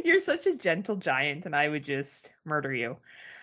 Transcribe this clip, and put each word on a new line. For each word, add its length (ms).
You're 160
such 260
a 100
gentle 400
giant, 500
and 100
I 120
would 160
just 460
murder 280
you. 240